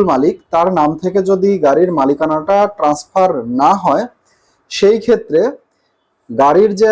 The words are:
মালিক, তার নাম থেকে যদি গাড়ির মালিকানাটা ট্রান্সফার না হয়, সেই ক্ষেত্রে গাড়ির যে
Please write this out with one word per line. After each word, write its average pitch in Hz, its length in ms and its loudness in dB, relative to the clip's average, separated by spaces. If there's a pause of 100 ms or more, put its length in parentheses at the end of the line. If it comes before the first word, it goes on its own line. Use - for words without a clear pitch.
মালিক, 156 300 0 (140)
তার 170 240 0
নাম 151 240 0
থেকে 185 240 -4
যদি 190 360 0
গাড়ির 156 340 2
মালিকানাটা 156 680 -2 (100)
ট্রান্সফার 185 640 -2 (320)
না 156 100 4 (120)
হয়, 170 220 0 (680)
সেই 208 280 2
ক্ষেত্রে 196 420 0 (880)
গাড়ির 147 460 2
যে 220 160 0